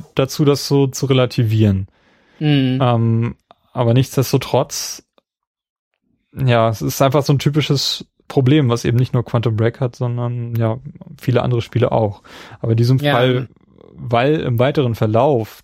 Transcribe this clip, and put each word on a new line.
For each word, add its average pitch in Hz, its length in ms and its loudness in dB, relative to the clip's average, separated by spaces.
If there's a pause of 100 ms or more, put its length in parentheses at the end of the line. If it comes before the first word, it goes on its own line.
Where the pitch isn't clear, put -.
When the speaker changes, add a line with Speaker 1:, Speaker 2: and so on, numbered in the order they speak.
(160)
Speaker 1:
dazu, 135 280 -2
das 143 240 2
so 139 200 2
zu 131 180 -6
relativieren. 110 840 2 (520)
Speaker 2:
Mhm. 135 420 0
Speaker 1:
Ähm, 117 540 0 (380)
aber 117 200 0
nichtsdestotrotz, - 1120 -2 (1300)
ja, 120 340 2
es 110 120 -6
ist 139 200 -4
einfach 139 220 4
so 147 100 2
ein 135 60 2
typisches 143 680 -2 (220)
Problem, 139 420 2
was 117 160 -2
eben 120 120 2
nicht 127 160 0
nur 120 120 0
Quantum 113 300 -2
Break 113 240 -2
hat, 123 160 -4
sondern 120 600 -6
ja, 113 240 -2 (400)
viele 120 240 0
andere 120 180 0
Spiele - 300 0
auch. 110 320 -2 (360)
Aber 113 120 -2
in 113 60 2
diesem 120 220 2
Speaker 2:
Ja. 143 140 0
Speaker 1:
Fall, 127 360 0 (440)
weil 131 460 0
im 135 180 -2
weiteren 127 380 0
Verlauf 113 680 0